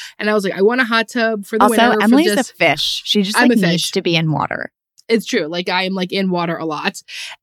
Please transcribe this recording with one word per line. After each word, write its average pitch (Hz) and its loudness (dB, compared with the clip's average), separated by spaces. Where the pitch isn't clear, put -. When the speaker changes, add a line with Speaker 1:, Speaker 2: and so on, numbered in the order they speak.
Speaker 1:
And 214 -2
I - 2
was 214 2
like, 190 -2
"I 190 0
want 240 4
a 262 -2
hot 226 -2
tub 226 -2
for 220 -4
the 202 4
Speaker 2:
Also, 220 4
Speaker 1:
winter, 233 4
for 214 2
Speaker 2:
Emily's 233 4
a 208 0
Speaker 1:
just" - -4
Speaker 2:
fish. - 0
She - 2
just, 208 -2
Speaker 1:
I'm 247 4
Speaker 2:
like, 233 4
Speaker 1:
a - 2
Speaker 2:
needs 170 2
Speaker 1:
fish. - -6
Speaker 2:
to 196 -2
be 170 0
in 160 0
water. - -4
Speaker 1:
It's 226 0
true. 185 -2
Like, 175 -6
I 185 0
am, 185 -4
like, 180 -4
in 190 0
water 170 -2
a - -8
lot. 156 -6